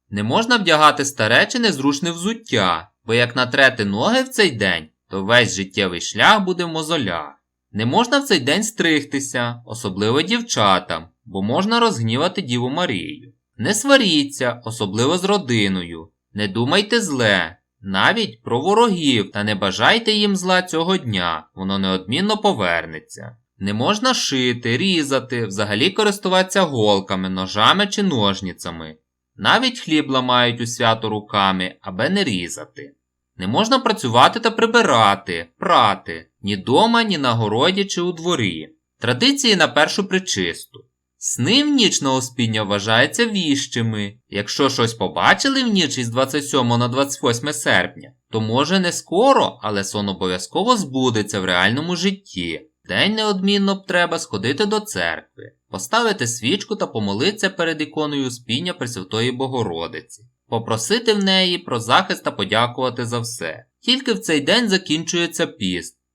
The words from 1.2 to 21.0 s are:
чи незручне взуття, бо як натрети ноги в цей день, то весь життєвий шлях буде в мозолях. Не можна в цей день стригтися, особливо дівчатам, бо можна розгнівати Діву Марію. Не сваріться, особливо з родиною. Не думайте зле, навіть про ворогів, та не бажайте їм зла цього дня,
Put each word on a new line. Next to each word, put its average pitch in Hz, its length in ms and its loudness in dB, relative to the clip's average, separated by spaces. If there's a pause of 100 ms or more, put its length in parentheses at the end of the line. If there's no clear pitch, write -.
чи 240 140 -4
незручне 147 520 0
взуття, 165 760 -2 (160)
бо 113 80 -2
як 120 220 2
натрети 131 500 4
ноги 202 380 0
в 262 60 -10
цей 202 220 2
день, 90 360 -2 (220)
то 98 140 -6
весь 107 320 4
життєвий 95 460 -2
шлях 185 400 4
буде 180 220 -2
в 175 60 -6
мозолях. 143 680 -4 (360)
Не 107 140 -2
можна 233 340 2
в 277 40 -2
цей 202 160 2
день 147 240 0
стригтися, 139 1000 -2
особливо 110 560 0
дівчатам, 104 840 0 (180)
бо 95 180 -6
можна 190 360 0
розгнівати 160 640 0
Діву 123 280 -2
Марію. 104 640 -6 (240)
Не 151 160 -2
сваріться, 147 920 2
особливо 113 520 0
з 175 60 -6
родиною. 101 880 0 (240)
Не 104 140 -2
думайте 170 540 0
зле, 107 560 2 (240)
навіть 117 640 0
про - 180 -2
ворогів, 170 680 2
та 104 120 -4
не 107 120 0
бажайте 120 560 2
їм 208 240 2
зла 185 260 2
цього 180 360 0
дня, 90 580 -2